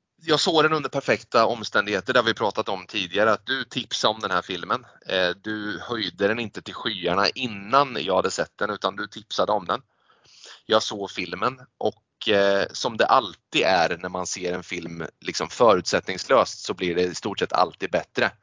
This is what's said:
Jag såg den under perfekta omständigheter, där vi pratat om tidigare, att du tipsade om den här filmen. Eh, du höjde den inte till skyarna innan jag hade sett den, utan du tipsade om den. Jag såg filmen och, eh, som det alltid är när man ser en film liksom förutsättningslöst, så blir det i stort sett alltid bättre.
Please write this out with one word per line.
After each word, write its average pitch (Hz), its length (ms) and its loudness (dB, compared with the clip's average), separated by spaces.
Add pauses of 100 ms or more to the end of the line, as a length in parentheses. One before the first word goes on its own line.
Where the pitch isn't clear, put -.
(240)
Jag 156 160 2
såg 160 240 4
den 156 100 4
under 143 160 -2
perfekta 117 560 2
omständigheter, 104 680 0
där 123 100 6
vi 113 100 2
pratat 110 360 -2
om 92 180 -6
tidigare, 98 440 2
att 101 140 0
du 131 180 -4
tipsade - 500 -2
om 110 60 -12
den 104 120 -6
här 90 100 2
filmen. 95 440 -4 (220)
Eh, 92 220 2 (140)
du 104 380 -6
höjde 98 460 -2
den 110 120 0
inte 117 220 -8
till 92 120 -12
skyarna 95 560 -2
innan 120 720 0
jag 92 160 0
hade 92 160 2
sett - 260 -6
den, 104 120 -2
utan 98 260 -4
du 104 120 -6
tipsade 101 440 -4
om 101 140 -2
den. 98 160 -2 (840)
Jag 110 180 4
såg 101 280 -6
filmen 95 480 -4 (180)
och, - 520 -4
eh, 98 420 4
som 117 260 -4
det 110 80 4
alltid 123 600 2
är 87 320 2
när 90 120 -8
man 90 180 -6
ser 90 260 -4
en 87 100 -6
film 85 420 -10 (160)
liksom 87 280 -6
förutsättningslöst, 110 1160 2
så 104 80 -4
blir 90 220 -2
det 87 80 2
i 90 120 -2
stort 98 240 -6
sett - 140 -2
alltid 90 380 0
bättre. 98 400 -2 (120)